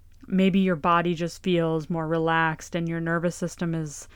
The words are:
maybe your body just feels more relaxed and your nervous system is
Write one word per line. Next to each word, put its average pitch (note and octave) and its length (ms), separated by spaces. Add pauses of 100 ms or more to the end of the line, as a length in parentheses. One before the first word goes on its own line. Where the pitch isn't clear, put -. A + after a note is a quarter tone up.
(260)
maybe F#3+ 320
your F#3 180
body E3+ 380
just E3 280
feels E3 480
more E3 160
relaxed E3 680
and E3+ 140
your E3 120
nervous E3 360
system E3+ 380
is D#3 420